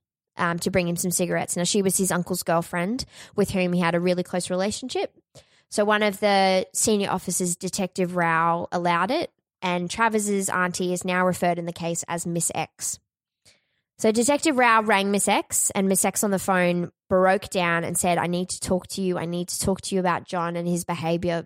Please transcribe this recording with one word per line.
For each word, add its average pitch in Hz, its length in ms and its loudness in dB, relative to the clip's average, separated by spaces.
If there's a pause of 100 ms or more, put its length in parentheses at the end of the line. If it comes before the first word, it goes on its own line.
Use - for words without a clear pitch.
(360)
um, 175 240 -2
to 196 100 -2
bring 185 200 0
him 175 80 -2
some 180 120 -2
cigarettes. 170 460 -2
Now, 175 80 0
she 202 180 2
was 190 160 2
his 190 140 2
uncle's 180 320 -2
girlfriend 175 640 -2 (280)
with 196 180 0
whom 180 200 0
he 175 80 2
had 170 160 2
a 170 40 2
really 180 240 0
close 180 260 -6
relationship. 208 680 -4 (520)
So 208 160 0
one 208 180 4
of 202 160 0
the 190 540 4
senior 202 380 2
officers, 180 440 -2
Detective 180 600 -4
Rao, 165 560 2
allowed 175 360 0
it, 311 220 -2 (300)
and 175 280 -2
Travis's 208 600 0
auntie 180 420 -2
is 180 140 -4
now 185 200 2
referred 175 320 2
in 170 80 -8
the 170 60 -6
case 170 380 -6
as 175 180 -6
Miss 170 260 -2
X. - 460 -6 (960)
So 220 140 2
Detective 269 460 2
Rao 226 240 6
rang 202 300 2
Miss 202 160 2
X, - 480 0
and 196 120 2
Miss 190 160 2
X 196 200 0
on 208 80 0
the 190 80 0
phone 175 520 0 (160)
broke 190 420 4
down 170 340 0
and 170 120 -4
said, 175 220 2
"I 165 80 0
need 175 240 -2
to - 100 -8
talk - 280 -2
to - 140 -8
you. 180 180 -2
I 165 60 -6
need 175 240 -4
to - 100 -6
talk 190 220 0
to - 120 -6
you 190 60 0
about 180 260 -2
John 170 300 -4
and 170 120 -4
his 175 160 -2
behavior, 170 640 -2